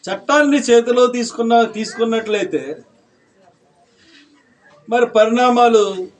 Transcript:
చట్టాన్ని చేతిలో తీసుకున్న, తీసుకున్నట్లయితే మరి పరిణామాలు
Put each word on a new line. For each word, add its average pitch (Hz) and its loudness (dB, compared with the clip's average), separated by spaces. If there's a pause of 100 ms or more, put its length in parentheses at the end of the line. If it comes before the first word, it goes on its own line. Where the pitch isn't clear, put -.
చట్టాన్ని 285 0 (100)
చేతిలో 240 2 (140)
తీసుకున్న, 233 -4 (220)
తీసుకున్నట్లయితే 214 -4 (2250)
మరి 240 2 (100)
పరిణామాలు 233 4 (380)